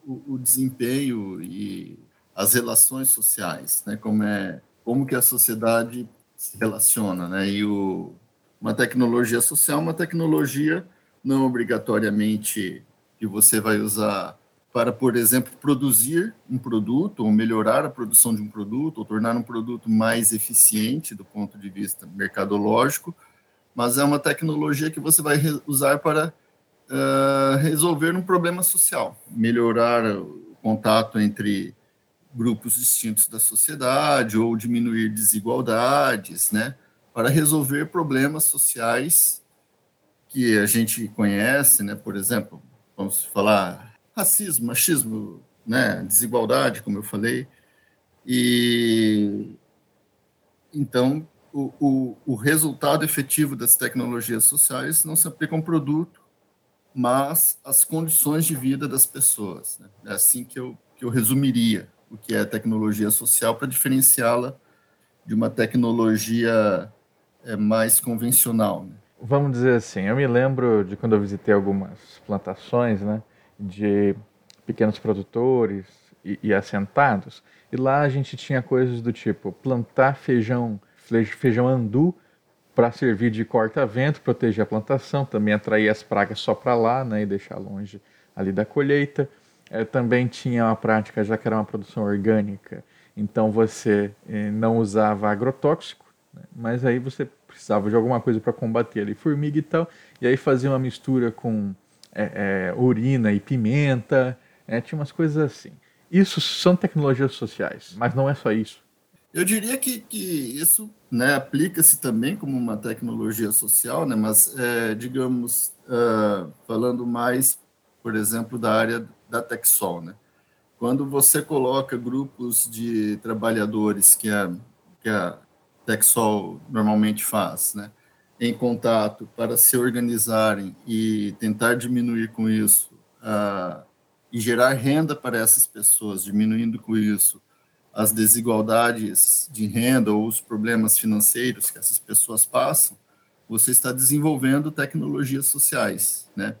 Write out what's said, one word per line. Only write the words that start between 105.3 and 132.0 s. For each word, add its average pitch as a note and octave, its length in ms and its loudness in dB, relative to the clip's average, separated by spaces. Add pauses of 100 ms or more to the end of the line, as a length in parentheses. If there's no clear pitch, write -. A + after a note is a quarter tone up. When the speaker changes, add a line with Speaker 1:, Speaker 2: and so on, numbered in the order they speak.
Speaker 2:
assim. - 340 -4 (380)
Isso F#3 300 4
são - 360 2
tecnologias C#3 560 0
sociais, - 640 -8
mas A#2 180 0
não C3+ 140 2
é C#3 60 0
só A2+ 180 -2
isso. A2 320 -4 (480)
Speaker 1:
Eu F3 120 -2
diria G#3+ 320 -2
que, B3+ 240 -4
que - 180 -12
isso, D#3+ 720 -2 (200)
né, C3 240 2
aplica-se D#3+ 680 0
também B2 360 -2
como C3+ 200 -6
uma A#2 200 -4
tecnologia A2 760 -6
social, B2 540 -2
né, B2+ 80 -2
mas, G#2+ 440 2
é, A#2 360 0
digamos, B2 800 -4 (160)
ah, A2 580 2 (200)
falando A#2+ 400 -2
mais, B2 520 0 (440)
por A2+ 120 -6
exemplo, A2+ 440 -4
da A2 140 0
área A2+ 340 0 (220)
da A#2+ 140 -4
Texol, F#2+ 580 -2
né? E2+ 140 -16 (640)
Quando C3 280 -2
você C#3 340 2
coloca C3+ 560 -2
grupos A#2+ 720 -4
de A2 480 -2
trabalhadores G#2+ 960 0
que A2 160 -4
a, G2 240 0 (480)
que A2+ 60 -4
a F#2 300 -2 (480)
Texol G#2+ 800 2
normalmente G#2+ 560 2
faz, - 500 -2
né, G#2 160 -12 (500)
em A#2+ 120 -2
contato A2+ 840 -2
para A2+ 200 -2
se - 200 4
organizarem A2 1000 0 (100)
e A2 520 -2
tentar A2+ 360 0
diminuir A#2+ 580 -2